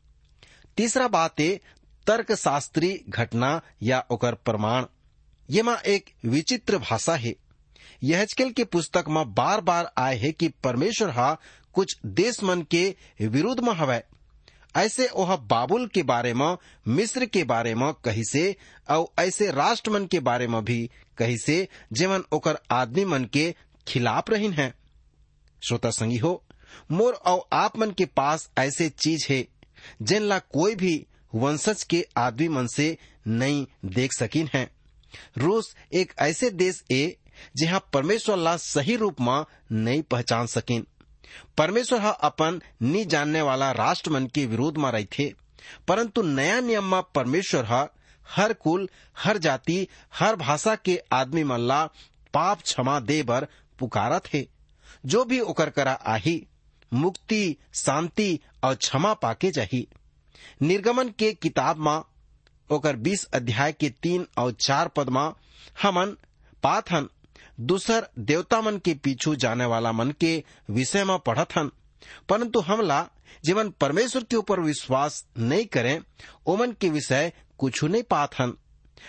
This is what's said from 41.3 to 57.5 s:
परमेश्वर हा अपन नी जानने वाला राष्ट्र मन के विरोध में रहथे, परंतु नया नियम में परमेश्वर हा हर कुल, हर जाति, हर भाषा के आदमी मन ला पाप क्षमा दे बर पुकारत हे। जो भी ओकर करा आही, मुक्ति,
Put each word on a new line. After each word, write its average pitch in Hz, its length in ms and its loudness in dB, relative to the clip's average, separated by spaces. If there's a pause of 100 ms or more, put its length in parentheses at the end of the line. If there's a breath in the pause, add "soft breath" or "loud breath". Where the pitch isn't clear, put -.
परमेश्वर 226 440 2
हा 208 80 2
अपन 160 500 0 (220 loud breath)
नी 165 240 2
जानने 151 360 0
वाला 135 300 2
राष्ट्र 127 400 0
मन 131 160 0
के 139 180 -2
विरोध 127 320 -2
में 143 140 0
रहथे, 117 400 -2 (560 loud breath)
परंतु 226 340 0
नया 160 380 2
नियम 214 320 0
में 185 100 2 (140)
परमेश्वर 139 500 0
हा 127 220 0 (400 soft breath)
हर 214 260 0
कुल, 180 340 0 (300 soft breath)
हर 208 200 2
जाति, 165 500 0 (240 loud breath)
हर 214 240 2
भाषा 151 400 0
के 180 240 0 (140)
आदमी 131 300 2
मन 127 160 0
ला 135 260 2 (480 loud breath)
पाप 175 280 2
क्षमा 135 400 0
दे 143 220 0
बर 120 240 -2 (320 soft breath)
पुकारत - 540 -2
हे। 143 140 -2 (580 soft breath)
जो 196 200 2
भी 247 160 0
ओकर 160 280 0
करा 135 240 0
आही, 135 520 -2 (460)
मुक्ति, 180 640 0 (180 soft breath)